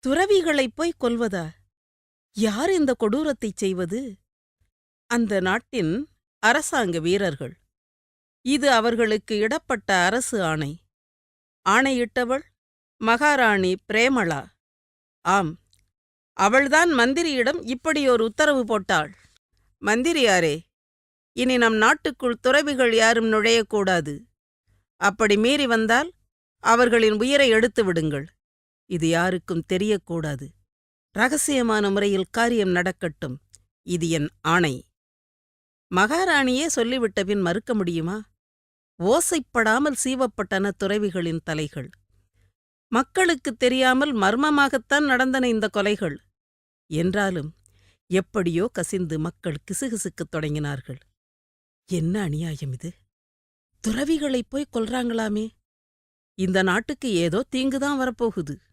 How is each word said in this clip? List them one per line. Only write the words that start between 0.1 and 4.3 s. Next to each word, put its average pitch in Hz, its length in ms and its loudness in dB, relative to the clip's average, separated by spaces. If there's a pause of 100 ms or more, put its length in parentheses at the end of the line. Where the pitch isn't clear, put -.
போய் 330 240 -4
கொல்வதா? 226 500 -4 (880)
யார் 220 340 0
இந்த 294 280 2
கொடூரத்தைச் 240 560 -2
செய்வது? 190 600 -6 (880)